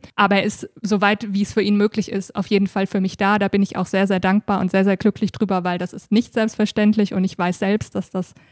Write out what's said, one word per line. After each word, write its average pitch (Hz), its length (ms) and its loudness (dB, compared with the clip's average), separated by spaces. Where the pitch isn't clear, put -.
Aber 202 220 4
er 190 60 2
ist, - 260 -4
soweit 208 520 0
wie 202 80 0
es 202 100 -2
für 220 100 0
ihn 202 140 2
möglich 208 340 0
ist, - 240 -6
auf 196 140 -4
jeden 196 200 2
Fall 196 200 -2
für 196 140 -2
mich 190 160 -4
da. 208 220 2
Da 196 100 0
bin 202 120 2
ich - 140 -2
auch 180 120 -2
sehr, 196 200 2
sehr 185 140 0
dankbar 196 400 2
und 185 100 0
sehr, 190 140 4
sehr 196 100 4
glücklich - 380 0
drüber, 190 320 -2
weil 175 140 -2
das 180 120 -6
ist - 220 -6
nicht 226 200 2
selbstverständlich. 214 800 2
Und 185 120 0
ich - 120 -4
weiß 180 220 -2
selbst, 202 360 -2
dass 202 140 -6
das - 260 -8